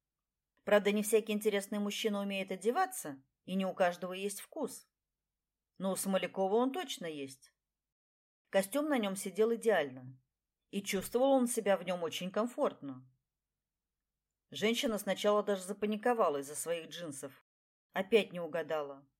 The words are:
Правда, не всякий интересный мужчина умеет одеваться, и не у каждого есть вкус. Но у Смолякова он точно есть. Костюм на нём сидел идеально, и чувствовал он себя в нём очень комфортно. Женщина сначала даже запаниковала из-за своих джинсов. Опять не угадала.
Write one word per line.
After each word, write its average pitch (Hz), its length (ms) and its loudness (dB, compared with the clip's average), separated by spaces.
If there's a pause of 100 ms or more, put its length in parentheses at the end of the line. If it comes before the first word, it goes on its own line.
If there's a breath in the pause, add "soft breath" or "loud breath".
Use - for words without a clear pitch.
(640)
Правда, 202 280 6
не 208 100 2
всякий 220 300 2
интересный 208 460 0
мужчина 202 420 -2
умеет 196 300 -4
одеваться, 269 720 -2 (220)
и 180 100 -6
не 190 120 0
у 180 80 -4
каждого 180 380 0
есть 196 280 -6
вкус. - 480 -8 (880)
Но 190 140 -2
у 180 40 -4
Смолякова 190 600 0
он 262 160 4
точно 349 340 -6
есть. 139 460 -10 (1000)
Костюм 269 380 0
на 269 100 2
нём 196 180 -2
сидел 202 380 0
идеально, 135 600 0 (540)
и 196 120 -4
чувствовал 240 500 2
он 254 160 6
себя 202 280 2
в 190 60 -4
нём 180 200 -4
очень 180 280 -4
комфортно. 196 760 -2 (1500)
Женщина 214 480 0
сначала 208 440 2
даже 202 200 -2
запаниковала 208 760 0
из-за 139 160 -8
своих 165 340 -4
джинсов. 151 560 -12 (480)
Опять 196 400 2
не 175 80 -8
угадала. 156 680 -4 (120)